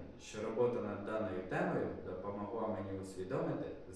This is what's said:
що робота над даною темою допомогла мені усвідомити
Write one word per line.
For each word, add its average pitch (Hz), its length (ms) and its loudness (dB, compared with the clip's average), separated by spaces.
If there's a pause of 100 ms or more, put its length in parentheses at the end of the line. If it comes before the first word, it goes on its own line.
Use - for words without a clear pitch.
(200)
що - 220 -8
робота 117 380 4
над 101 260 -2
даною 98 420 0
темою 170 380 4 (200)
допомогла 107 640 -2
мені 98 320 -2
усвідомити 90 680 0 (300)